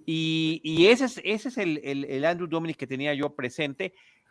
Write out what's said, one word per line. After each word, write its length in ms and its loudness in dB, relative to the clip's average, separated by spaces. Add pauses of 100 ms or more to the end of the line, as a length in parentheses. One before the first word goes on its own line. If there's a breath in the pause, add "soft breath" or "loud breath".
Y, 560 0
y 260 6
ese 180 6
es, 180 -6
ese 240 -2
es 100 -8
el, 240 -2
el, 220 -4
el 200 -2
Andrew 240 0
Dominik 280 -4
que 100 -10
tenía 280 -2
yo 200 -2
presente. 600 -4 (360 soft breath)